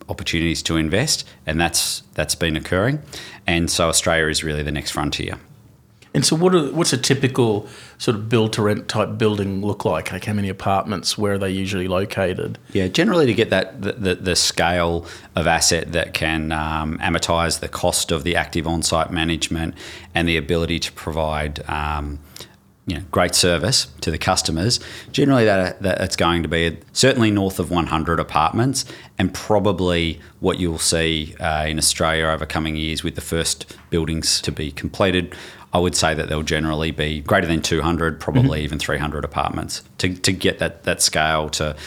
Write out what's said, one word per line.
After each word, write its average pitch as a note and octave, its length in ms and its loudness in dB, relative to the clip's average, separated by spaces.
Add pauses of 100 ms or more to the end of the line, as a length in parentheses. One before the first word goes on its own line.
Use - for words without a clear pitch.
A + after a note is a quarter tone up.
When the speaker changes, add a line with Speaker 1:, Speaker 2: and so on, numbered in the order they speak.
Speaker 1:
opportunities E2 540 -2
to E2 160 0
invest, F2 500 0 (160)
and D#2+ 160 0
that's, - 440 0 (100)
that's D#2+ 200 -2
been D#2+ 220 0
occurring. G#2+ 460 0 (440)
And E2+ 240 2
so E2+ 180 2
Australia D#2+ 400 2
is D#2 140 -2
really D2+ 200 -2
the D2 100 -4
next C#2+ 200 -6
frontier. C#2+ 460 -4 (800)
Speaker 2:
And D3 80 2
so - 120 2
what F#3 180 4
are, D#3+ 160 4
what's E3 220 0
a C#3+ 40 2
typical A#2 720 2 (320)
sort A#2 180 0
of A2 120 -6
build A2 240 4
to A2+ 100 0
rent G#2 240 2
type G#2+ 320 -2
building G2+ 440 2
look G2+ 220 -2
like? E2+ 280 0
Like, F#2 140 -6
how G#2+ 60 -2
many G2+ 160 0
apartments? F#2+ 680 -2
Where G2+ 140 0
are G2 60 0
they F#2+ 120 -2
usually F#2+ 380 -2
located? F#2 680 -2 (160)
Speaker 1:
Yeah, F#2+ 140 2
generally E3+ 400 4
to A2+ 80 4
get G#2+ 160 2
that, G2 320 0
the, G2 120 -4
the, F#2+ 200 0
the F2+ 220 0
scale E2+ 680 2 (280)
of E2 140 2
asset E2 420 2
that E2 240 -2
can, D#2+ 380 -2
um, D#2 460 -2
amortize E2+ 600 0
the - 80 -8
cost - 460 -2
of D#2+ 100 0
the E2+ 140 0
active E2 280 -2
on-site D#2+ 460 0
management E2 640 -2 (400)
and E2+ 140 2
the E2 80 4
ability E2 420 0
to - 140 -8
provide, D#2 760 -4
um, D2+ 520 -4 (640)
you F2+ 80 -2
know, D2 160 -8
great F2 240 2
service F2 540 2 (140)
to E2+ 100 -2
the D#2 60 -2
customers, F#2 600 0 (320)
generally C3+ 360 4
that, F#2+ 360 2
that, F#2+ 160 2
that's F#2+ 160 -2
going E2+ 300 2
to D#2+ 40 -2
be E2 300 0 (140)
certainly B2 400 4
north G2 260 2
of E2+ 140 -2
one E2+ 140 2
hundred D#2+ 340 0
apartments, E2 640 2 (340)
and F#2 160 2
probably F2+ 840 2 (180)
what F2+ 220 0
you'll E2 180 0
see, D#2+ 640 0
uh, D#2 260 0
in D#2 100 -2
Australia D#2+ 500 2
over D#2 200 0
coming D#2 300 -2
years D#2 260 -4
with D#2+ 140 -4
the - 40 -10
first - 560 -4 (140)
buildings D#2+ 520 0
to D#2+ 100 -4
be D2+ 180 -6
completed, F2+ 640 0 (380)
I F2+ 60 4
would F2 180 2
say D#2+ 180 2
that D#2 140 -2
there'll D#2 160 -2
generally D#2 480 0
be D#2 300 -4
greater F2+ 260 2
than D#2+ 140 2
two E2 180 0
hundred, D#2+ 400 0
probably F2 380 2
Speaker 2:
Mm-hmm. D2+ 60 -2
Speaker 1:
even D2+ 140 -4
three D2 200 -2
hundred D2 260 -4
apartments - 580 -4 (160)
to, F#2+ 160 0
to - 180 0
get F2+ 260 0
that, - 260 -4
that F2 160 0
scale D#2 500 2
to, D2+ 240 -2 (120)